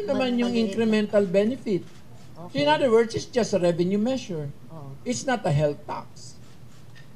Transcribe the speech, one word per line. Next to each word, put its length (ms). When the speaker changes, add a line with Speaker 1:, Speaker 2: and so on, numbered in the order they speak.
Speaker 1:
naman 300
Speaker 2:
Mal-, 80
Speaker 1:
yung 100
Speaker 2:
maliit. 180
Speaker 1:
incremental 560
benefit? 580
Speaker 2:
Okay. 240
Speaker 1:
In 20
other 220
words, 240
it's 160
just 240
a 80
revenue 400
measure. 480
Speaker 2:
Oo. 340
Speaker 1:
It's 200
not 220
a 80
health 320
tax. 500